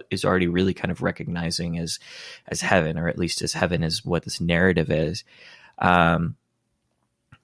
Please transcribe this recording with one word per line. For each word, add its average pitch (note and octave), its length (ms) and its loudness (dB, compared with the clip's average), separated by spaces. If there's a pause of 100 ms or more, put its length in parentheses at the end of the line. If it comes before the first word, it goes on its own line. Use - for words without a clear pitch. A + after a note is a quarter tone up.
is F#2+ 140 -6
already F#2 240 4
really F2+ 260 2
kind F2+ 180 -4
of E2+ 100 -6
recognizing E2+ 760 -4
as, E2 220 -6 (480)
as - 140 -6
heaven, E2 360 2
or E2+ 120 -2
at - 80 -4
least E2+ 240 -2
as E2 100 -4
heaven E2+ 320 0
is D#2+ 220 -4
what E2+ 180 -2
this - 160 -10
narrative E2+ 500 4
is. D#2+ 360 -2 (520)
Um, E2+ 600 4 (1080)